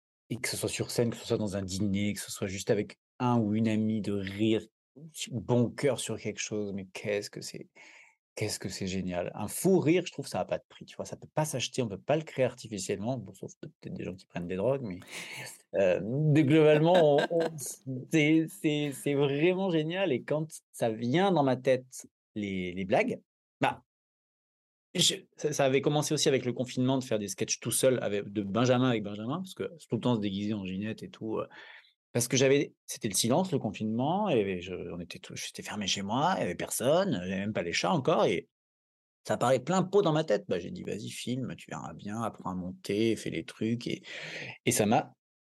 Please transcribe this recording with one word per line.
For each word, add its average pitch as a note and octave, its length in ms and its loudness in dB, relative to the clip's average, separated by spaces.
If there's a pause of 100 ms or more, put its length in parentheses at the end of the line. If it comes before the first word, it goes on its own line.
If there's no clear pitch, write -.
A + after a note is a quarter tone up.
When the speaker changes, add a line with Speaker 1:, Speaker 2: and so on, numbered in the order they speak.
(300)
Speaker 1:
et A#2 80 -4
que F#2 100 -6
ce - 80 -4
soit - 140 -2
sur - 220 -4
scène, A#2 180 2
que A2 80 -6
ce - 80 -14
soit A2+ 120 0
dans G2+ 200 -2
un G2 40 -4
dîner, G2 520 0
que - 80 -8
ce - 100 -10
soit - 160 -6
juste G2 220 -6
avec G#2 280 0 (220)
un B2 180 2
ou G#2 160 2
une A2 140 2
amie, A2 320 2
de G2+ 140 -4
rire, G2+ 520 0 (640)
bon A#2+ 400 2
cœur C3 300 0
sur A2 180 -6
quelque G#2 220 -8
chose, G#2 340 -4
mais F#2+ 200 -6
qu'est-ce G#2 360 -4
que - 120 -12
c'est, - 260 -12 (680)
qu'est-ce G#2 240 -4
que G#2 100 -6
c'est F#2+ 180 -6
génial. F2+ 480 -4
Un G#2 120 -6
fou F3+ 320 2
rire, E3+ 260 2
je - 60 -12
trouve, - 160 -10
ça F#2+ 120 -4
a F2+ 60 0
pas E2+ 120 -2
de - 120 -8
prix, - 160 -20
tu - 100 -20
vois, - 100 -8
ça - 100 -12
peut - 180 -18
pas D3+ 120 0
s'acheter, C3 360 -4
on A#2 60 0
peut G2 100 -8
pas - 180 0
le D#3 80 0
créer C3+ 220 0
artificiellement, G#2+ 720 -4
bon, - 160 -12
sauf - 260 -14
peut-être - 340 -14
des - 100 -8
gens F#2 120 -8
qui - 100 -20
prennent F2 220 -8
des F#2 80 -4
drogues, B2+ 280 0
mais, F#2 160 -8 (760)
euh, F#2 280 4
mais D3 400 4
globalement, D3+ 760 8
on, - 140 2
on, E3+ 100 2 (160)
Speaker 2:
<laughs> C3 540 -10
Speaker 1:
c'est, D#3+ 360 6 (140)
c'est, D3 320 0
c'est C#3+ 200 -2
vraiment D3+ 560 2
génial. E3 420 0
Et A#2 120 0
quand D#3 240 -2 (240)
ça A#2 180 -2
vient B2 420 2
dans D#3 120 4
ma C3 120 4
tête, B2+ 520 0 (280)
les, F#2+ 380 -4
les F#2+ 120 -4
blagues, C3+ 340 2 (400)
bah, C3 240 0 (1080)
je, F3+ 220 4 (220)
ça, D3 160 -2
ça C#3 120 2
avait C3+ 160 4
commencé D3+ 320 2
aussi D3+ 140 2
avec C3 160 4
le B2 100 0
confinement B2+ 440 0
de B2+ 60 -2
faire A2 160 -2
des G2+ 80 -4
sketchs - 320 -4
tout A#2+ 120 -4
seul B2+ 300 4
avec, G2+ 300 -2
de G#2 100 -2
Benjamin B2 480 4
avec A2+ 140 2
Benjamin, G#2+ 340 -6
parce F#3 160 -8
que - 100 -8 (240)
tout - 80 -2
le G#2 60 -2
temps B2 140 2
se G#2+ 60 0
déguiser G2+ 320 -2
en G2 120 -6
Ginette G2+ 380 -6
et F2+ 60 -12
tout, A2 280 -6
euh, E2 100 -6 (640)
parce A#2+ 140 0
que - 80 0
j'avais, C#3 380 4 (140)
c'était - 200 -6
le G2+ 60 -4
silence, D#3+ 380 2
le C#3 80 0
confinement, B2 680 -2
et G2 320 2
je, F2+ 120 -8
on F2 260 -8
était - 200 -12
tous, - 160 -16
j'étais - 280 -10
fermé G2+ 240 -6
chez G2 140 -2
moi, C3 360 0
il - 40 -2
y - 20 0
avait F2 120 -2
personne, C#3+ 680 0
j'avais F#2+ 160 -4
même G#2 140 -4
pas G#2 100 -2
les E2+ 80 -4
chats F3+ 220 2
encore, E3 320 4
et G2+ 240 0 (760)
ça A2 120 -2
apparaît C3 240 4
plein E3+ 240 2
pot G3 180 4
dans E3 100 4
ma D#3 140 2
tête. - 240 0
Bah, F#2 100 0
j'ai F#2 120 -10
dit, « F#2 140 -10
Vas-y, G#2 240 -8
filme, A#2+ 460 -6
tu - 140 -18
verras - 240 -10
bien, G#2+ 280 -8
apprends G#2+ 300 -6
à F2+ 40 -4
monter, G2+ 600 0
fais - 140 -8
les E2 140 -6
trucs. » A#2 440 -4
Et, - 140 -6 (640)
et A#2+ 60 2
ça G#2+ 140 4
m'a A2+ 280 2 (440)